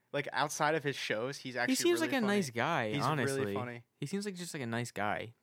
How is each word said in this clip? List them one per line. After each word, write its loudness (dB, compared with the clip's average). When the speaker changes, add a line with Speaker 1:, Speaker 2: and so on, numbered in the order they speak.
Speaker 1:
Like, -2
outside 2
of 0
his 0
shows, -2
he's -10
actually 2
Speaker 2:
He 4
seems 4
Speaker 1:
really 0
Speaker 2:
like 2
a 2
Speaker 1:
funny. 4
Speaker 2:
nice 0
guy, 0
Speaker 1:
He's 0
Speaker 2:
honestly. 2
Speaker 1:
really -2
funny. -6
Speaker 2:
He -4
seems -4
like -6
just, -10
like, -6
a -4
nice -2
guy -2